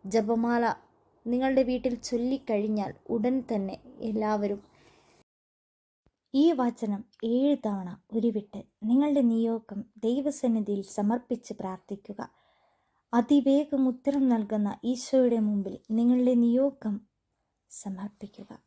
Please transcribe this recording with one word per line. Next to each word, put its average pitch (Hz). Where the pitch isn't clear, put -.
ജപമാല 226
നിങ്ങളുടെ 262
വീട്ടിൽ 247
ചൊല്ലിക്കഴിഞ്ഞാൽ 214
ഉടൻ 233
തന്നെ 196
എല്ലാവരും 214
ഈ 269
വചനം 233
ഏഴ് 262
തവണ 196
ഉരുവിട്ട് 214
നിങ്ങളുടെ 277
നിയോഗം 226
ദൈവസന്നിധിയിൽ 226
സമർപ്പിച്ച് 214
പ്രാർത്ഥിക്കുക. 196
അതിവേഗം 269
ഉത്തരം 269
നൽകുന്ന 214
ഈശോയുടെ 247
മുമ്പിൽ 202
നിങ്ങളുടെ 247
നിയോഗം 240
സമർപ്പിക്കുക. 202